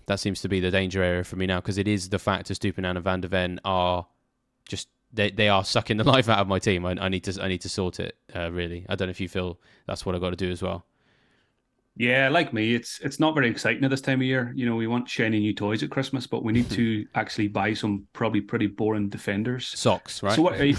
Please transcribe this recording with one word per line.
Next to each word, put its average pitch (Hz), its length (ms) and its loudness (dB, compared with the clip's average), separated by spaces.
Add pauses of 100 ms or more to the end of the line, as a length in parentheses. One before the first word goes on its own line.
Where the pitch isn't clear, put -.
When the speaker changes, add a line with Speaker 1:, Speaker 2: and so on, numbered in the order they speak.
Speaker 1:
that 98 140 0
seems 98 220 -2
to 101 60 -4
be 92 120 2
the 90 100 2
danger 95 320 0
area 90 220 2
for - 120 -10
me 92 120 -2
now, 92 140 0
'cause 101 180 -4
it 98 80 0
is 95 220 0
the 95 100 -2
fact 92 280 -2
that 98 120 -6
Estupiñán 92 360 -2
and 87 80 -4
Van 92 180 0
de 92 60 -6
Ven 90 380 0
are 90 400 2 (640)
just, - 180 -8 (260)
they, 104 180 2
they 104 180 4
are 95 140 6
sucking 110 340 0
the 110 60 0
<laughs> 131 120 8
life 120 140 4
out 107 100 6
of 98 80 2
my 95 120 2
team. 90 260 2
I, 90 140 -2
I 95 100 -2
need 92 160 0
to, 95 180 -6
I 95 60 -2
need 90 120 -2
to 92 80 -8
sort 90 300 -4
it, 87 160 -6 (200)
uh, 85 160 -4
really. 87 380 -6
I 101 60 0
don't 92 120 -2
know 92 40 -4
if - 80 -10
you 92 100 -4
feel 90 300 -4 (260)
that's - 200 -6
what 92 100 0
I've 87 60 -2
got 90 100 0
to 90 60 -4
do 92 120 -2
as 90 120 -6
well. 90 240 -4 (1120)
Speaker 2:
Yeah, 127 300 4
like 165 240 4
me, 113 240 2
it's, - 240 -6
it's - 200 -6
not 156 140 4
very 135 160 4
exciting 110 360 0
at 135 40 2
this 131 120 0
time 131 180 0
of 127 80 0
year. 127 260 -2
You 131 120 -2
know, 117 100 0
we 113 120 0
want 123 200 -2
shiny 110 320 0
new 104 140 2
toys 107 280 -2
at 151 80 -4
Christmas, - 380 -4
but - 160 -4
we 110 80 0
need 117 180 2
Speaker 1:
<laughs> - 20 -8
Speaker 2:
to 110 340 0 (100)
actually 107 320 -2
buy 104 260 0
some 104 380 -2
probably 107 300 0
pretty 107 260 -2
boring 107 420 0
defenders. 107 580 -4
Speaker 1:
Socks, - 540 -2
right? 101 140 2
Speaker 2:
So 151 60 6
what 170 180 2
are 143 60 4
you, 143 120 6